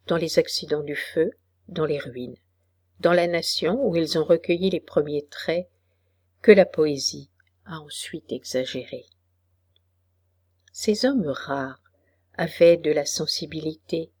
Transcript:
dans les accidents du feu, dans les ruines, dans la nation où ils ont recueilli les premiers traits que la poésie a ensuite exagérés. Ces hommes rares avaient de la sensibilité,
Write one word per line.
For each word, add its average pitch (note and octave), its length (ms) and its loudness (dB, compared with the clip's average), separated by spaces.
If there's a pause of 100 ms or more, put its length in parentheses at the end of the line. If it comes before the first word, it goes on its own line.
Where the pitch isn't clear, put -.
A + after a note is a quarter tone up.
dans E3+ 80 0
les E3 240 2
accidents D3+ 440 -2
du D3 120 -8
feu, - 360 -2 (360)
dans E3 180 -4
les D3 140 -2
ruines, B2 400 -12 (640)
dans F3 120 4
la F3 140 4
nation F3 580 -2
où E3+ 120 0
ils D#3+ 200 0
ont D#3 60 0
recueilli F3 460 -2
les F3 100 -2
premiers D3 460 -4
traits F3 420 -6 (760)
que A3 100 8
la - 140 12
poésie C#3+ 640 -2 (340)
a D#3+ 160 -12
ensuite - 540 -12
exagérés. B2+ 720 -8 (1700)
Ces G#3+ 320 -2
hommes B3+ 240 0
rares C3 520 -8 (520)
avaient E3+ 420 6
de D#3+ 160 0
la D3 140 0
sensibilité, D#3+ 1160 -6